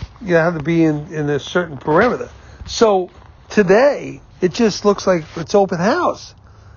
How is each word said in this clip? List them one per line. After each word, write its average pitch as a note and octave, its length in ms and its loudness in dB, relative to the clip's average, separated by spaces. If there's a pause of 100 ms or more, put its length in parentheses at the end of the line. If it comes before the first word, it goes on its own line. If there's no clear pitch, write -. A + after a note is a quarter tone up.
(220)
you F3+ 140 0
had E3 220 0
to C#3+ 60 -8
be E3 200 2
in, D#3 300 -2
in D3+ 160 -4
a C#3+ 100 -2
certain E3 380 -6
perimeter. D#3+ 520 0 (360)
So G3 440 0 (400)
today, G3+ 680 2 (220)
it F3+ 120 0
just A3+ 300 0
looks G3+ 240 0
like F3 160 0 (140)
it's E3+ 180 -4
open F#3+ 220 2
house. C4 580 -4 (420)